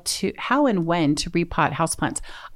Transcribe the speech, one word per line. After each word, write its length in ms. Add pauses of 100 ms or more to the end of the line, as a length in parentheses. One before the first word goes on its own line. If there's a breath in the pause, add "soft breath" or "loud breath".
to, 340
how 300
and 180
when 300
to 140
repot 440
houseplants. 460 (360 loud breath)